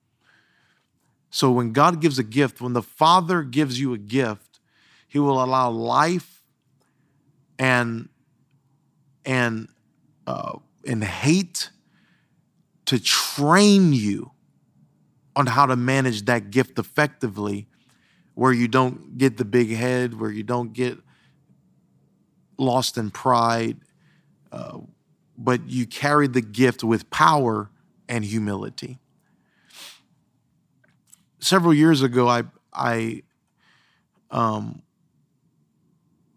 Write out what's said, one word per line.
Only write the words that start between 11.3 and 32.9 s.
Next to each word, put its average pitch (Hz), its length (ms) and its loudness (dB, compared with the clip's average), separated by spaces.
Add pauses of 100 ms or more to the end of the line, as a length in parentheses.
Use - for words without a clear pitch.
to 131 120 0
train 185 920 4
you 104 400 -2 (1040)
on 139 120 0
how 127 180 4
to 131 100 2
manage 123 520 0
that 117 220 0
gift 123 300 -2
effectively, 104 880 -4 (680)
where 127 180 2
you 120 160 0
don't 127 480 -2
get 127 180 2
the 123 80 -4
big 113 280 2
head, 123 460 -4
where 110 140 -6
you 107 120 -10
don't 120 280 -6
get 123 260 -6 (1600)
lost 127 400 -2
in 107 140 -6
pride, 117 720 0 (720)
uh, - 240 -16 (600)
but 123 300 -2
you 123 180 -4
carry 147 440 0
the 127 100 0
gift 117 460 0
with 113 240 -2
power 123 600 2 (380)
and 117 160 -6
humility. 107 760 -6 (2500)
Several 175 320 4
years 151 280 4
ago, 123 280 2
I, 120 140 2 (280)
I, 113 520 -4 (1080)